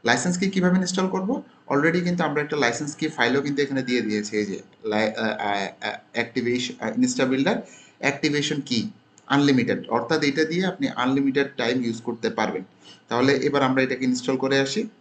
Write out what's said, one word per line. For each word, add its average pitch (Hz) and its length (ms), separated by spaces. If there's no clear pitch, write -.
License 131 340
কি 190 120
কিভাবে 180 260
install 185 320
করব? 190 340
Already 165 340
কিন্তু 175 200
আমরা 147 180
একটা 147 140
license 143 400
কি 156 120
ফাইলও 131 340
কিন্তু 143 200
এখানে 135 200
দিয়ে 123 180
দিয়েছি, 107 360
এই 104 100
যে 95 160
লাই-, 107 300
আহ, 113 120
আহ, 104 640
আহ, 104 100
activation, 120 680
আহ, 113 100
Insta 127 400
Builder 147 260
activation 147 640
কি 110 300
unlimited, 131 640
অর্থাৎ 120 340
এটা 147 220
দিয়ে 170 220
আপনি 143 220
unlimited 135 680
time 123 280
use 113 180
করতে 113 280
পারবেন। 98 320
তাহলে 127 240
এবার 139 300
আমরা 131 200
এটাকে 127 220
install 127 320
করে 135 240
আসি। 170 280